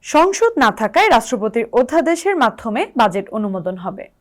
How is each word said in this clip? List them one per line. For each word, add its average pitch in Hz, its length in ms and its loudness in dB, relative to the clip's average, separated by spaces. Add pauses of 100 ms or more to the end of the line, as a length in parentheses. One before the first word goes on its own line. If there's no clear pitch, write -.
সংসদ 381 540 2
না 240 140 4
থাকায় 226 380 0
রাষ্ট্রপতির 226 600 0
অধ্যাদেশের 330 640 0
মাধ্যমে 233 460 -2 (140)
বাজেট 196 320 0
অনুমোদন 190 480 -6
হবে। 185 280 -10 (160)